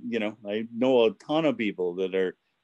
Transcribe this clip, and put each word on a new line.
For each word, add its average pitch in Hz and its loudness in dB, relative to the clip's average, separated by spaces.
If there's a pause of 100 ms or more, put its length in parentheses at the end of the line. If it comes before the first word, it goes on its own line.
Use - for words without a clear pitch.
you 117 -2
know, 107 -4 (100)
I 110 -4
know 123 4
a 107 4
ton 156 -2
of 131 0
people 90 -2
that 92 -2
are 92 0 (280)